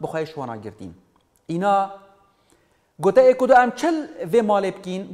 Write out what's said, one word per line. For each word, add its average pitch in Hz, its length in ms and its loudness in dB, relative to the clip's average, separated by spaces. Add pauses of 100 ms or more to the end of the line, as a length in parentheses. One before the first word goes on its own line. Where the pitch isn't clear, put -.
بخوایش 156 360 -8
وانا 120 180 -10
گرتین. 98 380 -16 (520)
اینا 196 440 -2 (1080)
گوته 190 200 4
ای 254 140 8
کدو 254 220 4
ام 247 140 4
چل 311 360 -4 (260)
وی 233 80 4
مالی 202 300 0
بکین، 185 320 -10 (120)